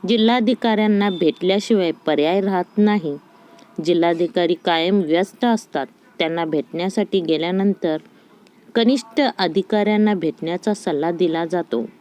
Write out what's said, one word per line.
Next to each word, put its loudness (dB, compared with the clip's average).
जिल्हाधिकाऱ्यांना 2
भेटल्याशिवाय 0
पर्याय 0
राहत -4
नाही. 0
जिल्हाधिकारी 0
कायम 2
व्यस्त -2
असतात. -2
त्यांना -2
भेटण्यासाठी -2
गेल्यानंतर 0
कनिष्ठ 2
अधिकाऱ्यांना 2
भेटण्याचा -4
सल्ला -2
दिला -2
जातो -4